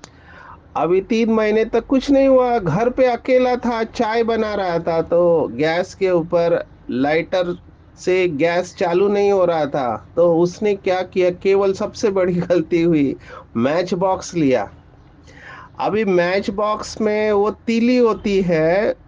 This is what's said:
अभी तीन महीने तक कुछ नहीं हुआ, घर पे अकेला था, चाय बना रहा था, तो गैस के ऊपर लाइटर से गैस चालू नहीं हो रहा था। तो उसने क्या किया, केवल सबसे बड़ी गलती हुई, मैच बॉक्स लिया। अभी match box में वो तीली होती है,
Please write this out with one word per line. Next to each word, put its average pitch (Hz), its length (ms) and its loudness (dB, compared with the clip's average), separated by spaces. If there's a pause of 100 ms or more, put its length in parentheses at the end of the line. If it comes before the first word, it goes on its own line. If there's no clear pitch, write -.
(760)
अभी 170 260 0
तीन 220 300 0
महीने 220 340 2
तक 226 200 -2
कुछ 269 260 0
नहीं 269 160 4
हुआ, 247 320 4
घर 190 300 0
पे 254 160 0
अकेला 247 500 2
था, 240 280 -2
चाय 226 400 -2
बना 220 300 -2
रहा 185 260 -2
था, 165 220 -2
तो 170 460 2
गैस 160 480 -2
के 185 160 0
ऊपर 170 560 0 (220)
लाइटर 160 680 -2 (400)
से 185 300 0
गैस 170 480 -2
चालू 185 320 0
नहीं 202 240 0
हो 190 140 2
रहा 160 200 0
था। 131 500 -4
तो 170 220 2
उसने 175 380 0
क्या 185 260 -2
किया, 180 280 0
केवल 196 440 0
सबसे 202 360 -4
बड़ी 190 240 0
गलती 175 480 0
हुई, 156 340 2 (420)
मैच 160 360 0
बॉक्स 185 420 -2
लिया। 127 340 0 (1120)
अभी 196 260 -2
match 185 440 0
box 214 520 -6
में 214 300 0
वो 208 200 2
तीली 233 460 0
होती 208 440 2
है, 175 540 0 (120)